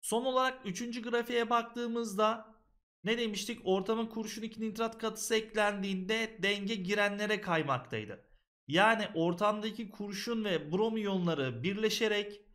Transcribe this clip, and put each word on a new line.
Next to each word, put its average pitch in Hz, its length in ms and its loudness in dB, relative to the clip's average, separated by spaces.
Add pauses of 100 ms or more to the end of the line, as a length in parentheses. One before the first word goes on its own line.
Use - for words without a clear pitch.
Son 233 240 0
olarak 254 400 2
üçüncü 233 360 -6
grafiğe 233 480 0
baktığımızda 226 1080 0 (440)
ne 220 140 2
demiştik? 220 460 -2
Ortama 208 460 2
kurşun 220 320 -6
iki 220 200 -8
nitrat 226 360 -2
katısı 220 380 -2
eklendiğinde 208 1080 0
denge 202 320 0
girenlere 202 640 0
kaymaktaydı. 127 840 -2 (420)
Yani 208 480 4
ortamdaki 208 720 0
kurşun 208 540 -4
ve 156 280 0
brom 220 260 2
iyonları 165 680 0
birleşerek 208 800 0 (140)